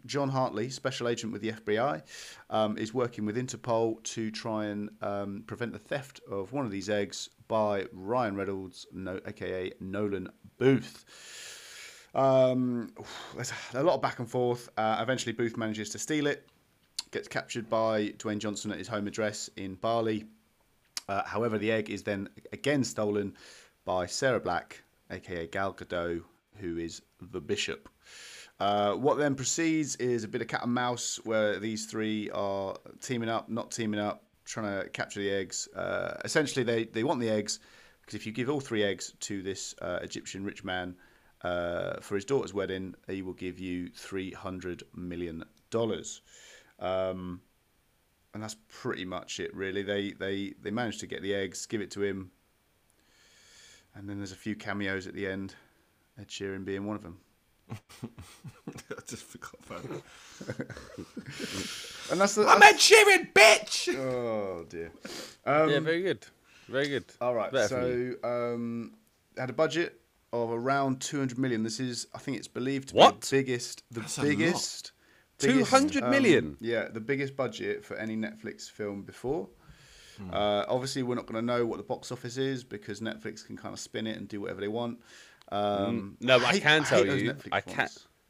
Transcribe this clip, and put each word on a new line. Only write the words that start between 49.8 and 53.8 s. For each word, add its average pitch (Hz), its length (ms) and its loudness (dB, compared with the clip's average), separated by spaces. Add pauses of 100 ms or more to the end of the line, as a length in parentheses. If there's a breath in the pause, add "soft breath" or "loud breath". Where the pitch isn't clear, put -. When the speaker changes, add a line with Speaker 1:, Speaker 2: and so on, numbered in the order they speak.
Speaker 1:
They, 101 300 0
they, 98 480 -2
they 101 100 -4
manage 120 280 -2
to 92 80 -10
get 82 140 -6
the 98 140 0
eggs, 98 300 -4
give 107 160 -2
it 90 100 -8
to 101 100 -6
him, 95 300 -2 (1600 soft breath)